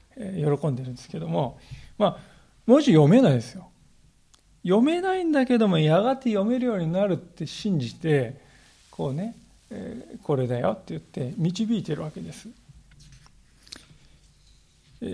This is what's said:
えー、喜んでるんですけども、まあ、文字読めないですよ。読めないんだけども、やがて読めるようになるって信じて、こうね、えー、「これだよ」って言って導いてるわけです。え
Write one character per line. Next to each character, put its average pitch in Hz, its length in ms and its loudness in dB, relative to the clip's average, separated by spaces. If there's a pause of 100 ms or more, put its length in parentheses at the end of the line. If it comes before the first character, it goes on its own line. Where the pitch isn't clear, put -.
(160)
え 196 220 -10
ー、 147 220 -2
喜 160 80 -4
ん 131 80 -2
で 131 80 -8
る 127 80 -12
ん 123 40 -12
で - 60 -18
す - 80 -20
け - 100 -12
ど 165 80 -10
も、 160 320 -4 (380)
ま 208 100 2
あ、 - 100 -4 (500)
文 262 140 8
字 285 100 4
読 151 180 8
め 226 120 8
な 185 100 6
い - 20 4
で 117 80 0
す - 120 -14
よ。 90 160 -20 (920)
読 190 200 4
め 339 180 2
な 381 140 0
い 370 100 -2
ん 320 60 0
だ 269 160 2
け 240 100 4
ど 220 100 4
も、 170 120 2
や 156 220 4
が 254 160 2
て 254 120 -4
読 202 180 0
め 254 120 0
る 247 80 -2
よ 226 80 0
う - 20 -2
に 165 140 -2
な 190 140 0
る 180 100 0
っ - 20 -2
て - 300 -12
信 185 320 -2
じ 117 160 -6
て、 143 440 -2 (520)
こ 156 180 -6
う 131 60 -4
ね、 214 200 -8 (360)
え - 440 -16
ー、 - 60 -20
「こ 147 140 -2
れ 131 120 -2
だ 120 120 -4
よ」 180 140 -2
っ - 40 -12
て - 120 -18
言 160 100 -10
っ - 20 -18
て - 360 -10
導 196 420 -2
い - 40 -6
て 156 120 -8
る 160 80 -8
わ 151 80 -12
け - 100 -16
で 165 100 -14
す。 - 180 -20 (2500)
え - 120 -10